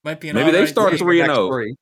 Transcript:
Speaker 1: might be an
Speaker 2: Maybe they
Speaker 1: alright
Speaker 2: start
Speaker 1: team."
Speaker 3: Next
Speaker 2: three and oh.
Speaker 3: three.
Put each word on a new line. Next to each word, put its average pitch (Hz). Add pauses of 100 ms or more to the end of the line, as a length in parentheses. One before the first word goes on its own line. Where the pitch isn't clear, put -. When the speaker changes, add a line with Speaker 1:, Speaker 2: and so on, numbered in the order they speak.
Speaker 1:
might 156
be 160
an 151
Speaker 2:
Maybe 147
they 170
Speaker 1:
alright 302
Speaker 2:
start 214
Speaker 1:
team." -
Speaker 3:
Next 170
Speaker 2:
three 175
and 156
oh. 117
Speaker 3:
three. 123